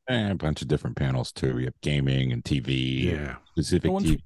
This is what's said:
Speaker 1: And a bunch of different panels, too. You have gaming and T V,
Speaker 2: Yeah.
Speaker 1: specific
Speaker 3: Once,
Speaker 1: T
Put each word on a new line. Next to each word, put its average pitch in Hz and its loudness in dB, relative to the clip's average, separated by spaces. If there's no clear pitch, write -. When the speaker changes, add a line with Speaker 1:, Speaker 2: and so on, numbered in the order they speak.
Speaker 1:
And 110 0
a - -2
bunch 76 -2
of 143 -6
different - 0
panels, 65 0
too. 64 -2
You 64 -2
have - -8
gaming 67 2
and 60 -4
T 73 0
V, 65 0
Speaker 2:
Yeah. 71 -4
Speaker 1:
specific - 2
Speaker 3:
Once, 190 2
Speaker 1:
T 156 4